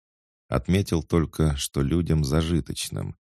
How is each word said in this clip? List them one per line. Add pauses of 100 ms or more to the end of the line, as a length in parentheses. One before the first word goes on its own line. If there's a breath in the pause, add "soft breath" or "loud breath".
(460)
Отметил
только,
что
людям
зажиточным, (160)